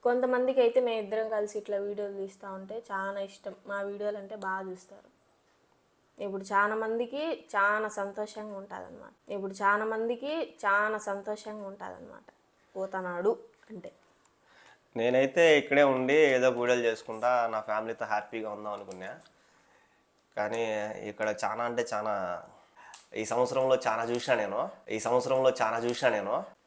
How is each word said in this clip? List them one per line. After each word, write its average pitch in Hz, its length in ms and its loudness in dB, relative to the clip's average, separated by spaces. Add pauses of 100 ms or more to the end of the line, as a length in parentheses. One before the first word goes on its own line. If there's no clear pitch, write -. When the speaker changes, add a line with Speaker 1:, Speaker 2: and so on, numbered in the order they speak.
Speaker 1:
కొంతమందికి 254 580 2
అయితే 240 180 6
మేమిద్దరం 220 500 -2
కలిసి 208 280 -2
ఇట్లా 208 200 -4
వీడియోలు 202 360 -4
తీస్తా 196 380 -10
ఉంటే 190 400 -10
చాలా 196 280 -4
ఇష్టం. 196 360 -10 (120)
మా 202 140 -4
వీడియోలు 208 360 -4
అంటే 196 180 -12
బాగా 190 360 -6
చూస్తారు. - 500 -18 (1000)
ఇప్పుడు 190 200 -6
చాలా 202 320 4
మందికి 233 720 -2 (100)
చాలా 208 320 4
సంతోషంగా 208 680 -8
ఉంటదన్నమాట. - 760 -14
ఇప్పుడు 196 220 -6
చాలా 208 320 4
మందికి 240 680 -4 (100)
చాలా 208 320 4
సంతోషంగా 208 720 -6
ఉంటదన్నమాట - 640 -14 (440)
పోతనాడు 190 600 -2 (320)
అంటే. 214 220 -14 (1040)
Speaker 2:
నేనైతే 135 600 6
ఇక్కడే 139 260 4
ఉండి 131 300 4
ఏదో 131 360 6
వీడియోలు 120 320 2
చేసుకుంటా 117 680 0
నా 110 80 -2
ఫ్యామిలీతో 110 460 -4
హ్యాపీగా 107 440 -4
ఉందాం 104 240 -8
అనుకున్నా. 95 420 -12 (1200)
కానీ 110 260 -2 (460)
ఇక్కడ 107 340 -2
చాలా 110 200 -2
అంటే 120 300 -2
చాలా, 98 500 -4 (720)
ఈ 107 100 -4
సంవత్సరంలో 127 500 2
చాలా 117 280 0
చూసా 120 320 2
నేను, 110 340 -2 (200)
ఈ 110 100 -2
సంవత్సరంలో 131 500 4
చాలా 117 280 0
చూసా 120 320 2
నేను. 110 340 0 (240)